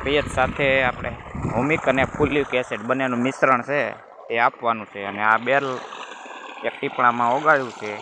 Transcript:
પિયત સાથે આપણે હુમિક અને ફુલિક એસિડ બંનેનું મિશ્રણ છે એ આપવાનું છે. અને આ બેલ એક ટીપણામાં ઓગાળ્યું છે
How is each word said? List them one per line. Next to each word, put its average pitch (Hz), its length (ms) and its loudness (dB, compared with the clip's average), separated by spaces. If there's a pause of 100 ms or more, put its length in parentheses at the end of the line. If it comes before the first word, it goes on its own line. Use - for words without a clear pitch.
પિયત 143 320 2
સાથે 131 320 2 (160)
આપણે 123 280 -2 (420)
હુમિક 139 340 2
અને 131 200 4
ફુલિક 143 460 0
એસિડ 120 340 -4
બંનેનું 127 380 0
મિશ્રણ 131 380 2
છે 143 160 -2 (500)
એ 117 100 -2
આપવાનું 117 520 0
છે. 101 160 -8
અને 101 160 -6
આ 110 160 6
બેલ 135 280 2 (960)
એક 117 120 -6
ટીપણામાં 120 640 2
ઓગાળ્યું 143 420 2
છે 107 120 -6 (100)